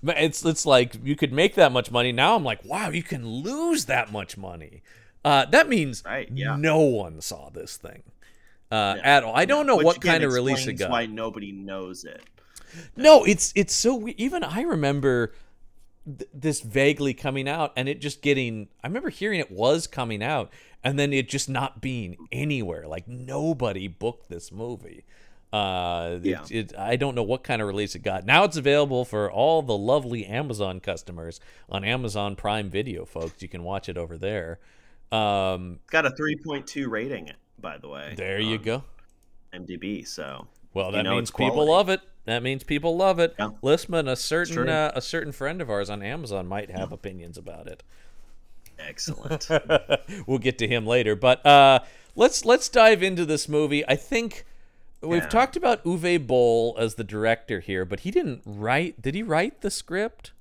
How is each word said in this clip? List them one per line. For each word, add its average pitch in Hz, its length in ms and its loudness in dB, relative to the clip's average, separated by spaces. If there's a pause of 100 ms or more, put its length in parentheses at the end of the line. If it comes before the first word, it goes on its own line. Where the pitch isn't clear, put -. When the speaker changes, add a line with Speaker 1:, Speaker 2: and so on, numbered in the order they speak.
Speaker 1:
it's, 156 420 0
it's 160 200 0
like, 127 380 6
you 143 140 -2
could 131 160 0
make 170 220 2
that 151 180 6
much 123 180 0
money. 120 220 2
Now 160 240 4
I'm 156 80 -2
like, 113 180 -4
"Wow, 185 280 -6
you 165 120 -4
can 123 240 -8
lose 269 580 -2
that 120 280 -2
much 104 240 -8
money." 87 460 -14 (420)
Uh, 139 220 6
that 302 200 6
means 156 380 -2
Speaker 2:
Right, 123 280 -10
yeah. 123 220 -4
Speaker 1:
no 156 240 2
one 101 400 2
saw 71 300 -12
this - 260 -14
thing, - 280 -18 (680)
uh, 101 260 0
Speaker 2:
Yeah. 139 200 6
Speaker 1:
at 127 80 6
all. 113 100 -2
I 156 80 6
don't 285 220 2
Speaker 2:
Yeah, 269 80 4
Speaker 1:
know - 20 6
Speaker 2:
which 156 100 4
Speaker 1:
what 170 120 6
Speaker 2:
again 175 160 2
Speaker 1:
kind 160 100 4
of 135 80 2
release 131 340 0
it 117 60 -4
Speaker 2:
explains 90 80 -8
Speaker 1:
got. 92 120 0
Speaker 2:
why 117 160 0
nobody 107 440 -8
knows 95 540 -10
it. - 180 -18 (720)
Speaker 1:
No, 285 300 10
it's, - 280 2
it's 196 220 2
so 240 200 2
we-, 226 220 -8
even 269 280 -2
I 170 160 -4
remember 143 720 0 (720)
th-, - 280 -14
this 147 280 -4
vaguely 139 520 2
coming 135 360 -4
out 156 260 -4
and 131 140 -2
it 151 100 -6
just 143 220 -8
getting, 120 480 0 (120)
I 117 60 -10
remember 254 220 -4
hearing 196 320 -2
it - 100 -6
was 127 360 2
coming 113 360 -6
out 127 260 -2 (320)
and 139 160 0
then 143 140 2
it 135 160 0
just - 220 -4
not 131 320 -4
being 117 340 -6 (160)
anywhere. 120 560 -4
Like, 80 180 -10
nobody 123 840 -4
booked 110 400 -8
this 85 200 -14
movie. 98 540 -12 (480)
Uh, 87 720 -2
it, - 20 -6
Speaker 2:
Yeah. 82 240 -4
Speaker 1:
it, 107 280 -6
I 104 180 -2
don't 131 200 -2
know 117 80 -2
what 120 200 -4
kind 117 180 -2
of 104 60 -2
release 98 280 -4
it 87 40 -12
got. 92 260 -4
Now 156 200 6
it's 165 100 -4
available 143 480 2
for 104 260 -2
all 143 320 2
the 120 160 -2
lovely 120 480 0
Amazon 104 540 -6
customers 82 600 -10 (260)
on 98 160 -6
Amazon 104 540 -4
Prime 104 320 -4
Video, 95 340 -6
folks. 82 380 -10
You 92 80 -14
can 85 160 -12
watch 95 240 -8
it 90 80 -8
over 85 200 -10
there. 90 420 -6 (520)
Um, 95 720 -2
Speaker 2:
It's - 80 -16
got 160 140 2
a 131 60 0
three 151 260 -6
point 143 280 -10
two 135 220 -8
rating, 110 420 -8 (300)
by 76 180 -12
the 71 120 -20
way, 73 260 -14
Speaker 1:
There 95 240 -6
you 110 160 -2
Speaker 2:
on 101 80 -8
Speaker 1:
go. 120 200 -4 (680)
Speaker 2:
M 90 140 -16
D 87 100 -12
B, 95 280 -8
so 69 440 -14 (260)
Speaker 1:
Well, 95 180 -4
Speaker 2:
you - 20 -
Speaker 1:
that 104 100 -2
Speaker 2:
know 113 120 0
Speaker 1:
means 120 140 -2
Speaker 2:
it's - 80 -12
Speaker 1:
people 127 180 2 (100)
Speaker 2:
quality. 156 80 4
Speaker 1:
love 185 160 4
it. 190 100 0 (240)
That 117 180 -2
means 131 220 -4
people 160 320 0
love 185 240 4
it. 147 180 2
Speaker 2:
Yeah. 107 120 -2 (120)
Speaker 1:
Listman, 151 480 2
a 127 60 0
certain, 165 400 -2
Speaker 2:
true. 127 140 0
Speaker 1:
uh, 156 260 0
a 127 60 -4
certain 151 320 -6
friend 160 280 -6
of 127 80 -8
ours 101 200 -2
on 104 120 -8
Amazon 104 460 -8
might 101 240 -6
have 95 220 -6
opinions 90 440 -14
about 85 300 -16
it. - 160 -18 (920)
Speaker 2:
Excellent. 151 760 -8
Speaker 1:
<laughs> - 760 0
We'll 131 100 0
get 123 220 -2
to 113 80 0
him 113 200 0
later, 113 280 2
but, 127 300 4
uh, 139 340 10 (360)
let's, - 300 4
let's 240 240 4
dive 220 340 8
into 180 220 0
this 151 240 -2
movie. 147 380 0
I 135 80 4
think - 500 -4 (560)
we've 165 220 0
Speaker 2:
Yeah. - 60 -8
Speaker 1:
talked 254 260 2
about 285 280 0
Uwe 170 420 0
Boll 117 540 4
as 113 160 -2
the 117 80 -6
director 107 560 -2
here, 92 240 -4
but 92 180 -6
he 190 100 -6
didn't 196 340 -2
write, 117 560 -2
did 139 140 -4
he 214 80 -6
write 190 380 -2
the 202 100 -4
script? - 680 -8